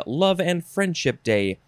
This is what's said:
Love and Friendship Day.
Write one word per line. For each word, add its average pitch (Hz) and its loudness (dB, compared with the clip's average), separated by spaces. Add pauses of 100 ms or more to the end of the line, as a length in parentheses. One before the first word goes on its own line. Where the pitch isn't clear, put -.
Love 180 0
and 175 0
Friendship 175 -2
Day. 101 0